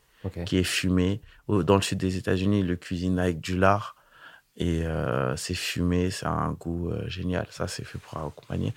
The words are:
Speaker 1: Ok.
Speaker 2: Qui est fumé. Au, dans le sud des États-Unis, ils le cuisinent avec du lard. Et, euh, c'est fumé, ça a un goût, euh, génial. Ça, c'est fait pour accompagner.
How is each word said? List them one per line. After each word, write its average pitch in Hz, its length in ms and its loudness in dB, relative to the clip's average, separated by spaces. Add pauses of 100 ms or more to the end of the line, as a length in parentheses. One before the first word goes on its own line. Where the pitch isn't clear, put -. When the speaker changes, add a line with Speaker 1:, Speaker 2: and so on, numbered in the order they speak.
(240)
Speaker 1:
Ok. 92 200 -8
Speaker 2:
Qui 92 140 2
est 90 60 4
fumé. 92 560 2 (260)
Au, 101 160 4
dans 98 140 8
le 98 60 4
sud - 160 -2
des 92 180 0
États-Unis, 98 440 2
ils 95 60 0
le 87 100 0
cuisinent 90 440 0
avec 87 200 0
du 92 160 -4
lard. 95 380 4 (640)
Et, 82 280 0
euh, 67 500 0
c'est - 180 -6
fumé, 87 560 0
ça 80 200 -4
a - 20 0
un 80 200 0
goût, 85 380 -4
euh, 73 180 -4
génial. 85 420 -4
Ça, 85 180 -6
c'est - 160 -10
fait - 140 -12
pour - 200 -12
accompagner. 90 580 -6